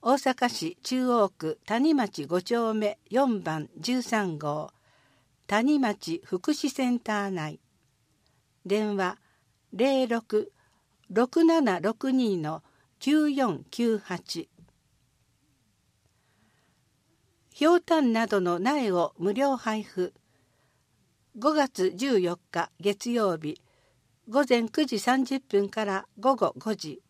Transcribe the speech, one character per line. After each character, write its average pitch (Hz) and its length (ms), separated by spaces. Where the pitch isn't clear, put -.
大 233 120
阪 254 360
市 170 320
中 254 260
央 233 220
区 156 380
谷 262 260
町 208 320
五 175 160
丁 226 320
目 214 240
四 233 360
番 156 340
十 240 240
三 196 380
号。 151 340
谷 240 320
町 208 480
福 190 280
祉 294 160
セ 254 200
ン 240 100
タ 208 280
ー - 20
内。 156 300
電 208 300
話 190 240
零 262 360
六 220 440
六 247 320
七 294 360
六 226 320
二 233 280
の 156 240
九 302 320
四 247 400
九 226 300
八。 180 500
ひ - 160
ょ 339 80
う 349 60
た 320 180
ん 247 140
な 226 120
ど 208 160
の 175 160
苗 240 360
を 170 260
無 202 160
料 269 220
配 220 260
布。 185 280
五 269 160
月 262 420
十 240 240
四 175 200
日 170 300
月 202 320
曜 208 260
日、 151 240
午 262 180
前 233 200
九 311 160
時 240 160
三 262 240
十 262 160
分 202 300
か 214 160
ら 196 200
午 254 160
後 202 220
五 214 180
時。 156 340